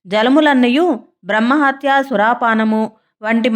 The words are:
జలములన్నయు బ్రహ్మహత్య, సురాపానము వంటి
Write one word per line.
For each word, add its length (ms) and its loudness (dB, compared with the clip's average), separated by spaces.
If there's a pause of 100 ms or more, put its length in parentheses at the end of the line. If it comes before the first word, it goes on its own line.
జలములన్నయు 840 2 (400)
బ్రహ్మహత్య, 600 -2 (200)
సురాపానము 720 0 (440)
వంటి 340 -2